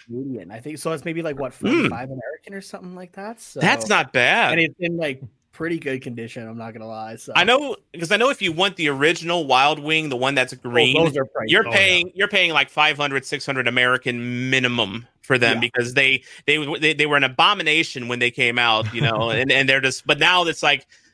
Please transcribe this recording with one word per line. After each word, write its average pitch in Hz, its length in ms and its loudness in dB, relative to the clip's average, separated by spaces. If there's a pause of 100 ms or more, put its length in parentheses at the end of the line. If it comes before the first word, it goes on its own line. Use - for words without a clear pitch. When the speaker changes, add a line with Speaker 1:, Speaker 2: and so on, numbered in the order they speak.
Speaker 1:
Canadian, 117 440 -10
I 117 100 -16
think. 151 180 -12
So 160 140 -4
it's 143 120 -8
maybe, 165 160 -6
like, 151 180 -6
what, 131 140 -6
Speaker 2:
Mm. - 40 -20
Speaker 1:
forty-five 143 540 -2
American 135 440 -14
or 196 60 -14
something 185 340 -16
like 180 180 -18
that? 214 280 -14
So - 200 -12
Speaker 2:
That's 220 280 0
not 170 240 2
bad. 143 400 4
Speaker 1:
And 160 80 2
it's 160 180 0
in, 170 200 -4
like, 143 240 -6 (300)
pretty 165 260 -6
good 135 240 -6
condition, 117 440 -10
I'm 113 120 -12
not 113 140 -12
gonna 110 160 -14
lie, 110 260 -12
so 117 220 -14
Speaker 2:
I 170 80 6
know, 262 320 2 (220)
'cause 165 120 -4
I 202 60 2
know 240 120 4
if 277 140 -4
you 185 80 0
want 190 240 0
the 156 140 -2
original 165 580 0
Wild 139 320 4
Wing, 156 300 -2
the 131 80 -2
one 131 180 0
that's 127 180 0
Speaker 1:
Oh, 127 40 -16 (120)
Speaker 2:
green, 123 280 4
Speaker 1:
those 156 200 2
are 135 100 -2
pricey. 156 200 -8
Speaker 2:
you're 190 200 2
Speaker 3:
Oh, 233 40 -6
yeah. 220 60 2
Speaker 2:
paying, 185 380 2
you're 202 140 0
paying, 180 240 2
like, 139 160 2
five 151 280 2
hundred, 139 280 -2
six - 220 -8
hundred 131 220 -2
American 123 840 0
minimum 120 560 0 (160)
for 127 160 2
them 117 160 4
Speaker 1:
Yeah. 117 60 -4
Speaker 2:
because 120 340 -2
they, 135 300 2 (220)
they, 151 120 2 (220)
they, 156 120 2
they 147 140 0
were 147 100 2
an 139 80 4
abomination 156 840 0
when 120 100 -2
they 123 140 2
came 123 260 0
out, 110 340 2
you 117 80 -4
know, 113 300 0
Speaker 3:
<laughs> - 0 -
Speaker 2:
and, 123 200 0
and 135 180 4
they're 135 120 4
just, 131 260 -2
but 147 120 2
now 175 260 4
it's 160 180 -4
like, 143 240 2 (280)